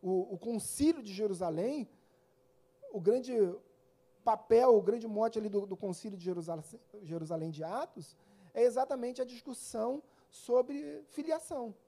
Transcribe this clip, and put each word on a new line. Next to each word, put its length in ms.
O, 340
o 40
Concílio 640
de 100
Jerusalém, 760
o 80
grande 320
papel, 540
o 40
grande 280
mote 320
ali 80
do, 180
do 100
Concílio 400
de 80
Jerusal-, 380
Jerusalém 480
de 140
Atos, 520
é 80
exatamente 580
a 40
discussão 760
sobre 800
filiação 680